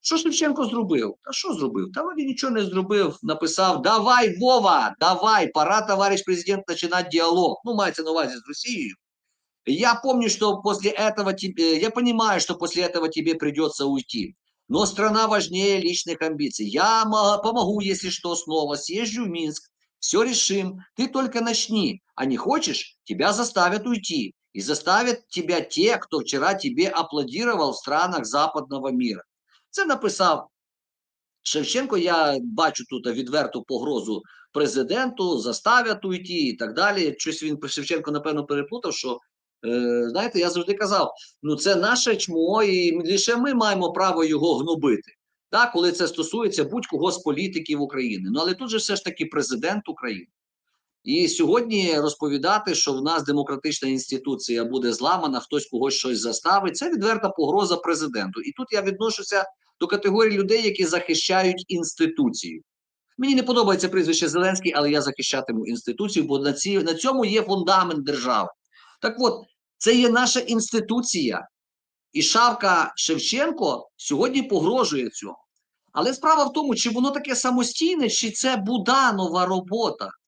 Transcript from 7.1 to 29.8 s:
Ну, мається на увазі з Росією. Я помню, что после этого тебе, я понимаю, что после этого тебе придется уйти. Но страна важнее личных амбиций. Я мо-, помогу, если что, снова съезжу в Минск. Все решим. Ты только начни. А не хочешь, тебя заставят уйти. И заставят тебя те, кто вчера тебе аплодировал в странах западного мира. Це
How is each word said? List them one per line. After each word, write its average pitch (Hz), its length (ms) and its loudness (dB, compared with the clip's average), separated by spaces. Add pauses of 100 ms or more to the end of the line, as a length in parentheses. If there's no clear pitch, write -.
Ну, 233 100 -2
мається 190 280 0
на 160 80 -4
увазі 143 260 -2
з 117 120 -18
Росією. 156 460 -8 (720)
Я 220 280 4
помню, 240 340 0
что 208 340 0
после 196 280 0
этого 208 440 0
тебе, 170 420 0
я 202 140 0
понимаю, 226 500 2
что 170 140 -2
после 170 280 -4
этого 170 260 0
тебе 160 260 0
придется 147 500 -2
уйти. 127 500 -4 (340)
Но 175 180 2
страна 214 400 2
важнее 196 540 2
личных 170 420 -4
амбиций. 147 480 -4
Я 214 340 2
мо-, 208 380 2
помогу, 208 400 0
если 190 280 -4
что, 170 260 -4
снова 151 400 -2
съезжу 214 480 -6
в 202 40 -4
Минск. 165 340 -6 (360)
Все 208 260 2
решим. 196 540 0 (200)
Ты 254 140 -2
только 240 280 0
начни. 214 600 -2 (140)
А 127 100 -4
не 135 120 0
хочешь, 262 680 -2
тебя 196 280 0
заставят 208 540 0
уйти. 180 480 -4 (200)
И 98 80 -8
заставят 208 680 0
тебя 170 320 -2
те, 196 360 2
кто - 220 -4
вчера 143 360 0
тебе 156 340 -2
аплодировал 160 840 -2
в - 40 -8
странах 160 480 -2
западного 139 680 -2
мира. 117 300 -2 (480)
Це 392 140 -2